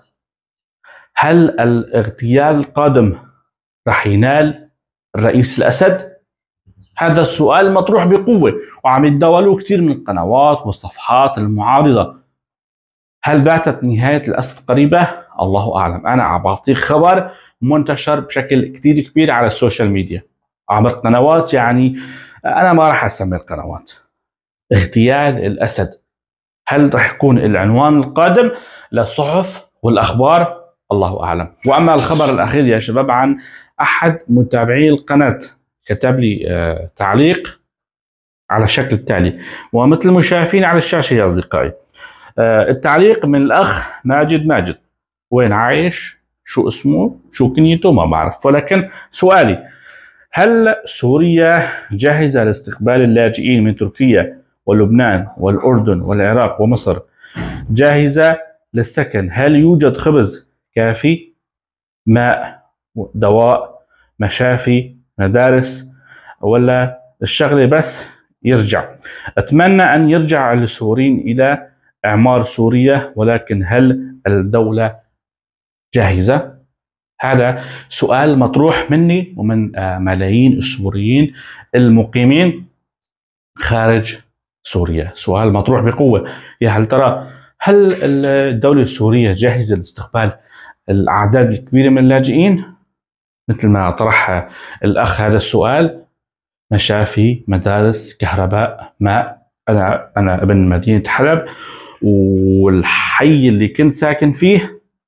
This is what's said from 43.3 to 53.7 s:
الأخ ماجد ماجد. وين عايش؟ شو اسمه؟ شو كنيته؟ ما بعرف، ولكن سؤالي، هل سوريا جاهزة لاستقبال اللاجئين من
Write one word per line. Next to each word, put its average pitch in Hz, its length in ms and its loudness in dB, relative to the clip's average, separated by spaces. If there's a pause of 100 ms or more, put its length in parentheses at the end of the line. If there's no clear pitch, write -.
الأخ 127 500 -2 (140)
ماجد 151 400 0
ماجد. 98 320 -2 (540)
وين 120 220 2
عايش؟ 139 640 -2 (280)
شو - 220 -2
اسمه؟ 156 520 -2 (120)
شو 127 220 -2
كنيته؟ 165 380 2
ما 92 140 2
بعرف، 80 400 -2
ولكن 147 440 0 (220)
سؤالي، 170 560 2 (640)
هل 220 440 2 (100)
سوريا 165 840 0 (220)
جاهزة 139 520 0
لاستقبال 117 580 -2
اللاجئين 117 640 2
من 107 120 0